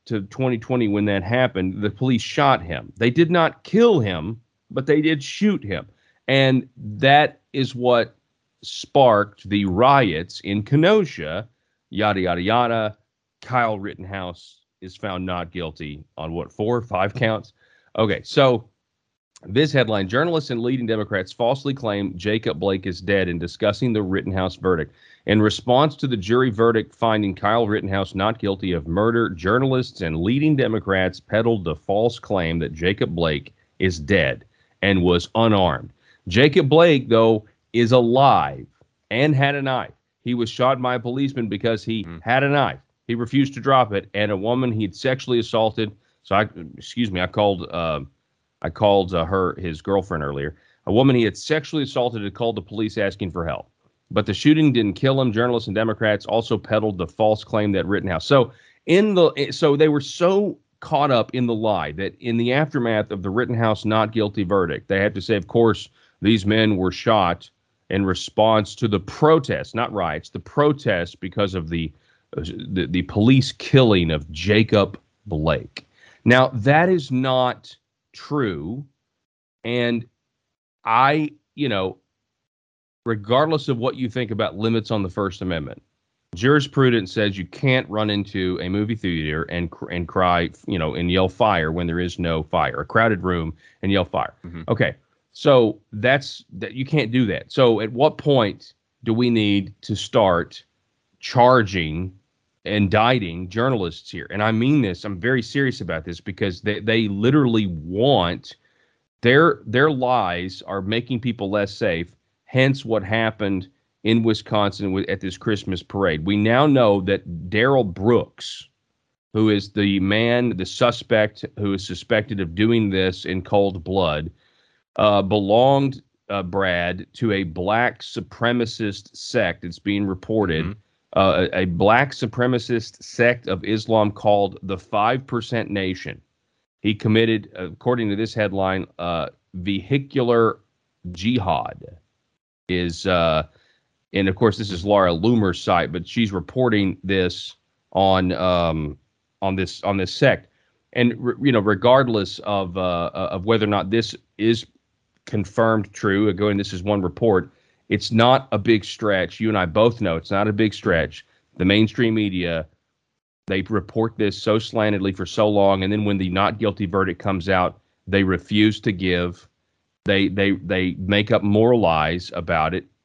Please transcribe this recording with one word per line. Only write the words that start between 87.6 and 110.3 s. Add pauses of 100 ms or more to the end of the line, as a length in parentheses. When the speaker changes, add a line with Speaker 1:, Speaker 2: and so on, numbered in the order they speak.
Speaker 1:
run
into
a
movie
theater
and
cr-,
and
cry, (180)
you
know,
and
yell
"fire"
when
there
is
no
fire,
a
crowded
room (280)
and
yell
"fire." (120)
Speaker 2:
Mm-hmm.
Speaker 1:
Okay, (360)
so (140)
that's,
that,
you
can't
do
that.
So
at
what
point (320)
do
we
need (100)
to
start (600)
charging, (520)
indicting
journalists
here?
And
I
mean
this,
I'm
very
serious
about
this
because
they,
they
literally
want, (640)
their,
their
lies